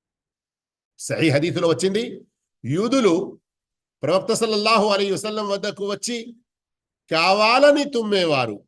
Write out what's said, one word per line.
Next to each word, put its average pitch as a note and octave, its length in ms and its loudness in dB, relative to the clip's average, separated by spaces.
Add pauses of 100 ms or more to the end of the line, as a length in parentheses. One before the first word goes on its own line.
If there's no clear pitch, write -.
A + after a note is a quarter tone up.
(1000)
సహీ B2+ 300 0
హదీసులో D#3 400 0
వచ్చింది, F#3+ 520 -2 (440)
యూదులు G3 720 0 (640)
ప్రవక్త F#3+ 300 0
సల్లల్లాహు G#3+ 540 2
అలైహి G3+ 260 0
వసల్లం G#3+ 360 -4
వద్దకు G3+ 420 -4
వచ్చి A#3 460 -8 (760)
కావాలని A#3 800 4
తుమ్మేవారు. F3 760 -2